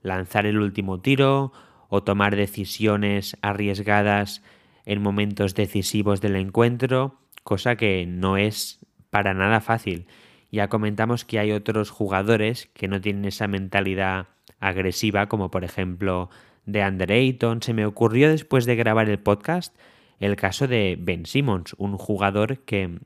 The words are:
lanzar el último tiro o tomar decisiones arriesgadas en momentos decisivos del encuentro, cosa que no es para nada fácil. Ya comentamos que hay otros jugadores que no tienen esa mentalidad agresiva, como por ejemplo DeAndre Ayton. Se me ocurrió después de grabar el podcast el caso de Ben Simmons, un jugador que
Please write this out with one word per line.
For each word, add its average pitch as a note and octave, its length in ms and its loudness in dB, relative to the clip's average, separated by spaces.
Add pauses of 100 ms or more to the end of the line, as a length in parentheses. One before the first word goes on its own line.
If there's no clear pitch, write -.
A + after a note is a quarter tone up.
lanzar F#2 440 0
el G#2 120 2
último G2 420 -2
tiro C3+ 520 2 (360)
o G2+ 140 0
tomar G2+ 340 2
decisiones G#2 1040 -2
arriesgadas G2+ 1000 0 (420)
en G#2 160 -2
momentos G2+ 540 0
decisivos G2+ 680 0
del G2+ 160 0
encuentro, A#2+ 840 0 (220)
cosa A2+ 340 0
que F#2+ 300 0
no F2+ 300 0
es - 480 -2 (260)
para G2 220 0
nada G2+ 280 4
fácil. G2 460 -4 (440)
Ya G#2 180 -2
comentamos A2 560 -2
que A2+ 140 -4
hay G#2+ 140 0
otros G#2 380 -2
jugadores G#2+ 840 0
que G2 140 -6
no G2 120 -2
tienen G2+ 240 -4
esa G2+ 240 -4
mentalidad F#2+ 800 -2 (320)
agresiva, G2 680 0
como G2 220 -2
por F#2 140 -4
ejemplo F2+ 680 -4 (360)
DeAndre G2 480 0
Ayton. A#2+ 480 2
Se A#2+ 100 -4
me G#2+ 140 0
ocurrió A#2 420 4
después D3+ 380 2
de A#2+ 100 2
grabar A2 320 2
el G#2 100 0
podcast B2+ 580 -2 (440)
el G2+ 160 0
caso G2+ 320 0
de G2+ 320 0
Ben F2 260 -4
Simmons, A2+ 520 -2
un G2+ 180 -4
jugador G#2 600 0
que F#2 480 -4